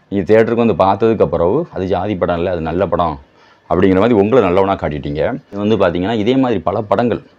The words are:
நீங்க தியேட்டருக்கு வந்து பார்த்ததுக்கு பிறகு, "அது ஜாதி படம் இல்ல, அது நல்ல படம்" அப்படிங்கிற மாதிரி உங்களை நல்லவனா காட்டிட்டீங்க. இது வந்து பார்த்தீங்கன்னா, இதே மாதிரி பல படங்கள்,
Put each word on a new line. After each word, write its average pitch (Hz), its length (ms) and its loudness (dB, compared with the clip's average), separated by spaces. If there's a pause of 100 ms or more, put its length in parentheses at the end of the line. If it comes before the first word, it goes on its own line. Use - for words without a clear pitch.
நீங்க 98 260 0
தியேட்டருக்கு 113 400 2
வந்து - 0 -
பார்த்ததுக்கு 98 520 2
பிறகு, 85 460 -2
"அது 90 120 -6
ஜாதி 95 320 -2
படம் 90 200 -2
இல்ல, 87 140 -2
அது 87 100 -4
நல்ல 82 260 -2
படம்" 85 320 -2 (500)
அப்படிங்கிற 92 260 2
மாதிரி 104 180 4
உங்களை 110 320 4
நல்லவனா 95 300 2
காட்டிட்டீங்க. 76 680 -4 (120)
இது 104 240 0
வந்து - 0 -
பார்த்தீங்கன்னா, 92 360 0
இதே 117 240 0
மாதிரி 123 240 0
பல 95 220 -4
படங்கள், 104 400 -2 (160)